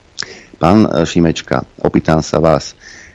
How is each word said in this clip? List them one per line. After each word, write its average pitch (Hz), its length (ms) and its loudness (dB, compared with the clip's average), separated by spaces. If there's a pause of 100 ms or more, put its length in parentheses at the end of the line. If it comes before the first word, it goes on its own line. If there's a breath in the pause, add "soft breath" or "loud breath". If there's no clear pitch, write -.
(600 loud breath)
Pán, 98 240 4
e, 78 180 -2
Šimečka, 80 640 -2 (160)
opýtam - 400 0
sa - 180 -4
vás, 78 380 0 (380 loud breath)